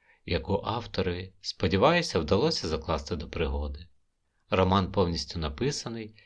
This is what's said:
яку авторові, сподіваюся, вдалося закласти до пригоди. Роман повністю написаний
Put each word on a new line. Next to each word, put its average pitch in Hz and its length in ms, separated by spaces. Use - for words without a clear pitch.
яку 92 380
авторові, 95 760
сподіваюся, 120 800
вдалося 101 500
закласти 78 480
до 71 120
пригоди. 71 580
Роман 95 420
повністю 85 460
написаний 110 760